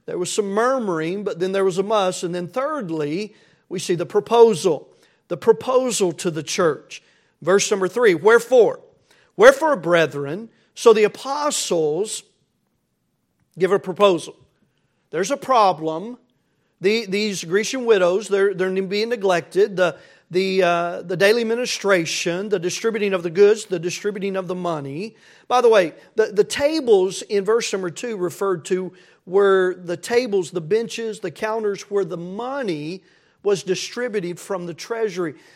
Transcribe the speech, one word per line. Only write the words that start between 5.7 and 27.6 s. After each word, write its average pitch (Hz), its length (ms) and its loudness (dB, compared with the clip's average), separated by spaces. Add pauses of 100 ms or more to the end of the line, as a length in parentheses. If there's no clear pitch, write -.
to - 180 -6
the 156 140 -8
church. - 580 -2 (400)
Verse 190 300 2
number 190 160 0
three, 214 260 4
"Wherefore? 220 680 4 (560)
Wherefore, 269 400 6
brethren," 160 720 0 (260)
so - 160 6
the 214 140 6
apostles 208 1160 -4 (1300)
give 175 140 2
a 196 80 2
proposal. 185 560 0 (760)
There's 185 200 -4
a 277 60 -2
problem. 190 800 0 (640)
The, 214 240 0
these 202 400 -4
Grecian 214 400 -2
widows, 196 420 4
they're, 196 260 2
they're 185 280 -2
being 202 260 -2
neglected. 190 720 0
The, 180 200 0 (340)
the, 190 300 0
uh, 175 400 0
the 180 160 -8
daily 214 260 4
ministration, 196 1080 -2
the 202 100 0
distributing 202 540 -2
of 175 100 -2
the 175 60 -4
goods, 202 360 4
the 185 140 -4
distributing 190 560 -6
of 190 120 -6
the 185 80 -6
money. 170 600 -8 (320)
By 247 140 2
the 240 80 6
way, 190 240 4 (220)
the, 214 120 2
the 202 160 0
tables 240 800 0
in 202 200 -2
verse 220 300 0